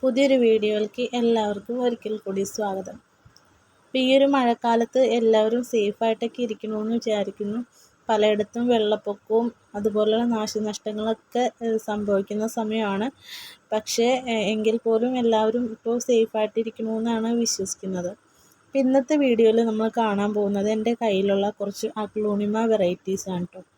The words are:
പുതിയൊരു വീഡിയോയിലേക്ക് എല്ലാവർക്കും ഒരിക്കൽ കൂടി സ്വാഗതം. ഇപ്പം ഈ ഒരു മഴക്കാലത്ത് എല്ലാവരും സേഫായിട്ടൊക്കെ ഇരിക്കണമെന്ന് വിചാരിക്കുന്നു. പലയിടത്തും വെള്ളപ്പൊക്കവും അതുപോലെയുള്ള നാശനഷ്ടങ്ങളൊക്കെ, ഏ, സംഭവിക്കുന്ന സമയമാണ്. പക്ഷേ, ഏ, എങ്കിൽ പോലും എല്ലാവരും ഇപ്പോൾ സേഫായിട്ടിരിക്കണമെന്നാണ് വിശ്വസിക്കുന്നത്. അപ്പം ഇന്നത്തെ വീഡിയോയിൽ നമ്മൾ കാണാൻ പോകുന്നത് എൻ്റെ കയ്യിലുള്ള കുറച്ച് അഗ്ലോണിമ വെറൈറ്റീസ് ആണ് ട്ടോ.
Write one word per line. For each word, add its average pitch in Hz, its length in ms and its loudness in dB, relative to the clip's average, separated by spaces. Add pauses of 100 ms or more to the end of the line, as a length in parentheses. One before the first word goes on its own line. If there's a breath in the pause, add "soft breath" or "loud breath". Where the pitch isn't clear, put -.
പുതിയൊരു 262 320 4
വീഡിയോയിലേക്ക് 214 680 2 (100)
എല്ലാവർക്കും 226 680 0
ഒരിക്കൽ 240 360 -2
കൂടി 196 280 -4
സ്വാഗതം. 190 500 -6 (840)
ഇപ്പം - 200 -6
ഈ 262 160 2
ഒരു 277 120 6
മഴക്കാലത്ത് 233 760 2 (120)
എല്ലാവരും 220 520 2
സേഫായിട്ടൊക്കെ 226 760 -2
ഇരിക്കണമെന്ന് 214 520 -6
വിചാരിക്കുന്നു. 208 640 -4 (500 soft breath)
പലയിടത്തും 214 600 2
വെള്ളപ്പൊക്കവും 214 800 0 (260)
അതുപോലെയുള്ള 214 500 0
നാശനഷ്ടങ്ങളൊക്കെ, 214 1200 -4 (180)
ഏ, 233 160 -2
സംഭവിക്കുന്ന 208 680 -2
സമയമാണ്. 214 600 -2 (640 loud breath)
പക്ഷേ, 226 380 0 (180)
ഏ, 233 100 -2 (140)
എങ്കിൽ 220 340 0
പോലും 233 340 0
എല്ലാവരും 226 540 2
ഇപ്പോൾ 233 260 -4
സേഫായിട്ടിരിക്കണമെന്നാണ് 226 1400 -2
വിശ്വസിക്കുന്നത്. 190 720 -4
അപ്പം - 680 -10
ഇന്നത്തെ 269 360 2
വീഡിയോയിൽ 233 480 4
നമ്മൾ 220 320 -2
കാണാൻ 208 380 0
പോകുന്നത് 202 360 0
എൻ്റെ 220 240 0
കയ്യിലുള്ള 202 560 0
കുറച്ച് 202 460 -6
അഗ്ലോണിമ 208 720 -2
വെറൈറ്റീസ് 190 600 0
ആണ് 180 180 -4
ട്ടോ. 185 140 -16 (180)